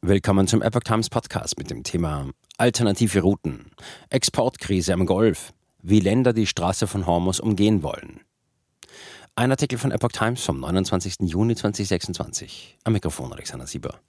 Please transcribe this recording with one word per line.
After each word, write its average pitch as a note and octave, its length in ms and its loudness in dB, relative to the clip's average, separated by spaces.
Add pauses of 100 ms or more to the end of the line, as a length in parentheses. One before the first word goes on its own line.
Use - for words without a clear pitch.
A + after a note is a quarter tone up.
Willkommen G2 380 4
zum A2+ 160 2
Epoch A2+ 200 0
Times A2+ 280 0
Podcast - 480 -4
mit - 140 -10
dem A#1+ 100 -10
Thema D2+ 480 -2 (300)
Alternative A2 640 2
Routen. E2 500 0 (380)
Exportkrise G2+ 840 0
am F2+ 140 2
Golf. F#2+ 440 2 (300)
Wie G2 180 6
Länder A#2 320 4
die A2 140 2
Straße F#2 400 0
von F#2+ 220 -2
Hormuz F2 320 2
umgehen G#2 420 2
wollen. - 380 -10 (1120)
Ein A#2+ 160 0
Artikel C3 300 -2
von B2+ 100 0
Epoch A#2+ 220 0
Times A#2+ 320 -2
vom C2+ 160 -2
neunundzwanzigsten F#2 680 -2
Juni G#2 300 2
zweitausendsechsundzwanzig. - 1300 -6
Am A2+ 100 0
Mikrofon C#2 400 -4
Alexander - 320 -12
Sieber. - 300 -10 (140)